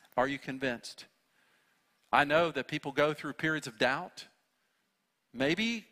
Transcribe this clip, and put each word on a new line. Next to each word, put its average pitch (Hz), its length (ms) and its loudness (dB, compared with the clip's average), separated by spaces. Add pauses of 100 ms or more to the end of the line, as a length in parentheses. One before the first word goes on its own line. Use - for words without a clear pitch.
(160)
Are 127 120 2
you 139 100 -4
convinced? 131 680 -6 (1040)
I 135 140 6
know 156 280 4
that 131 160 -4
people 151 240 -6
go 147 200 4
through 143 220 -8
periods 156 320 -2
of 117 120 -12
doubt, 143 480 0 (1080)
maybe 190 580 -2